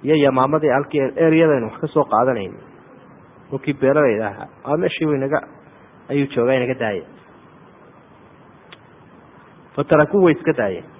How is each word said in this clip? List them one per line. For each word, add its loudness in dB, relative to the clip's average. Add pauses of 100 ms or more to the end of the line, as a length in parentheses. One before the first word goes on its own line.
Iyo 2
yamaamadii 2
halkii 0
ereyadaynu 4
wax -12
ka -6
soo 0
qaadanaynin. -2 (880)
Dhulkii -6
beeralayda 2
ahaa. -10 (180)
Waa -2
meeshii -4
waynaga, -2 (680)
ayuu -2
joogaa, -2
inaga -2
daayay." -6 (2750)
Fa -2
tarakuuhu, 2
way 6
iska -2
daayeen. -6 (160)